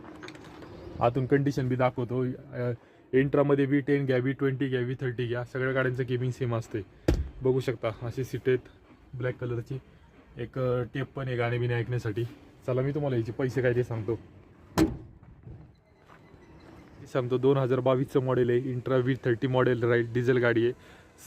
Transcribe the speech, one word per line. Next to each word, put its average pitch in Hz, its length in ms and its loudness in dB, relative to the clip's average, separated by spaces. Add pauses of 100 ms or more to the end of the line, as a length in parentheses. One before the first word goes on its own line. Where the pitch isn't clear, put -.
(1000)
आतून 120 260 2
कंडिशन 139 420 2
बी 127 60 0
दाखवतो. 123 500 0 (300)
अ, 123 180 -4 (420)
Intra-मध्ये 143 500 4
व्ही 139 160 2
टेन 139 240 2
घ्या, 131 140 2
व्ही 131 140 0
ट्वेंटी 135 360 0
घ्या, 127 120 0
व्ही 123 200 -2
थर्टी 123 260 -4
घ्या, 120 180 -4
सगळ्या 131 280 -4
गाड्यांचं 131 300 0
केबिन 123 280 -2
सेम 120 240 -2
असते. 113 240 -4 (640)
बघू 131 180 4
शकता 120 280 -4 (140)
अशी 120 220 -6
सीट 120 220 -8
आहेत 127 120 4 (580)
ब्लॅक 123 200 -4
कलरची. 120 420 -6 (600)
एक, 123 200 -8
अ, 123 240 0
टेप 123 320 -4
पण 135 140 -6
आहे 123 80 -2
गाणे 120 220 0
बिणे 120 160 0
ऐकण्यासाठी. 117 500 -2 (420)
चला 127 160 0
मी 139 80 0
तुम्हाला 143 260 -2
याचे 113 160 -2
पैसे 127 300 0
काय 123 120 4
ते 120 100 2
सांगतो. 110 340 -4 (3000)
सांगतो, 127 260 0
दोन 135 180 4
हजार 131 240 2
बावीसचं 131 420 2
मॉडेल 127 280 2
आहे, 123 240 0
Intra 123 180 -4
व्ही 131 220 2 (100)
थर्टी 123 220 0
मॉडेल 127 360 2
राहील, 120 300 2
डिझेल 123 260 2
गाडी 117 260 4
आहे. 120 80 2 (540)